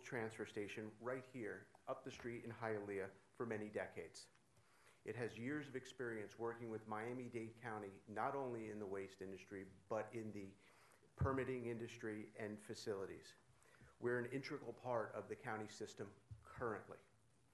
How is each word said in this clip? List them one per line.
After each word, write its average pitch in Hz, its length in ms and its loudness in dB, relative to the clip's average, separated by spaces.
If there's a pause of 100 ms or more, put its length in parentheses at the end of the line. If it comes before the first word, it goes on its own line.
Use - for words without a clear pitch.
transfer 110 420 0
station 107 460 -2 (100)
right 127 300 0
here 104 300 -2 (260)
up 131 160 -2
the 131 80 -4
street 120 340 -4
in 113 60 -4
Hialeah 101 560 2 (300)
for 123 80 2
many 107 240 2
decades. 92 560 -2 (800)
It 110 100 2
has 113 220 0
years 135 300 0
of 120 80 -4
experience 117 640 -2
working 117 320 2
with 110 180 -2
Miami-Dade 113 640 0 (100)
County, 107 260 -2 (240)
not 127 220 6
only 120 340 0
in 107 80 -2
the 107 80 0
waste 98 360 -2
industry, 95 420 -4 (260)
but 107 240 4
in 110 200 -2
the 98 120 -2 (720)
permitting 131 520 6
industry 110 580 0 (140)
and 107 180 0 (100)
facilities. 98 640 -2 (680)
We're 120 200 6
an 120 120 2
integral 135 520 0
part 117 340 4
of 95 100 0
the 107 80 0
county 107 340 0
system - 360 -4 (540)
currently. 107 380 0 (560)